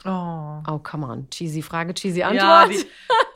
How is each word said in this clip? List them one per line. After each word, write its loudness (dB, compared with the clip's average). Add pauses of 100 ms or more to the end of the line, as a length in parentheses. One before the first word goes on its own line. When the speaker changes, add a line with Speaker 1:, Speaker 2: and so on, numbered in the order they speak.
Speaker 1:
Oh. -6
Speaker 2:
Oh, -4
come -8
on. -10
Cheesy -8
Frage, -6
cheesy -4
Speaker 1:
Ja, 6
Speaker 2:
Antwort. 4
Speaker 1:
die, -2 (520)